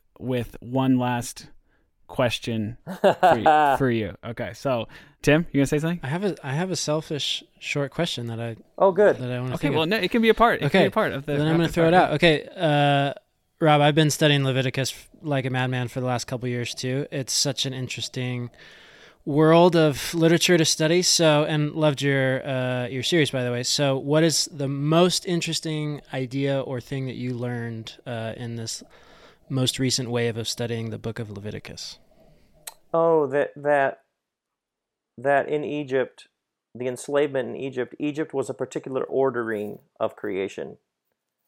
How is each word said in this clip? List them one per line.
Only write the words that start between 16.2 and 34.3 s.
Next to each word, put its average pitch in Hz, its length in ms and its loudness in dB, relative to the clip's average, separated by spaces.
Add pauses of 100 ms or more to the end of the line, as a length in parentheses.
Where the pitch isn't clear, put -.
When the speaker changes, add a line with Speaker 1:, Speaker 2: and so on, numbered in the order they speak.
Speaker 3:
couple 127 220 -6
years 123 260 -4
too. 131 380 -4
It's 139 220 -6
such - 320 -2
an 131 80 -4
interesting 123 760 -6 (760)
world 160 500 6
of 151 400 2
literature 165 420 4
to 160 80 4
study. 165 380 2
So, 156 400 4
and 151 300 -2
loved 151 280 0
your, 135 460 0
uh, 127 400 -4
your 127 160 -6
series, 160 260 2
by 131 140 -2
the 123 80 -2
way. 120 120 -2
So, 135 360 0
what 147 240 2
is - 280 2
the 139 180 -6
most 160 580 2
interesting 156 720 -4 (100)
idea 139 500 -2
or 127 200 -8
thing 135 240 -8
that 123 120 -8
you 123 180 -6
learned, 117 640 -8 (100)
uh, 113 300 -8
in 117 180 -8
this 113 260 -10 (680)
most 127 300 -2
recent 127 300 -2
wave 117 280 -2
of 113 100 -6
studying 113 420 -6
the 107 80 -8
book 110 220 -8
of 107 100 -10
Leviticus? 101 720 -14 (920)
Speaker 2:
Oh, 165 340 4
that, 139 300 0
that, 143 460 0 (1120)